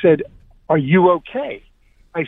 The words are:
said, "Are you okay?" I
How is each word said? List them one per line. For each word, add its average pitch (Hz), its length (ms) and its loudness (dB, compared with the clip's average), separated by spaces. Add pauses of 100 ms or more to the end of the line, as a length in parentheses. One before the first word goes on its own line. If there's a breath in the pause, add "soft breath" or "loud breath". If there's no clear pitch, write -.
said, 156 220 2 (460)
"Are 156 100 0
you 180 320 2
okay?" 170 520 -6 (520)
I 170 140 -6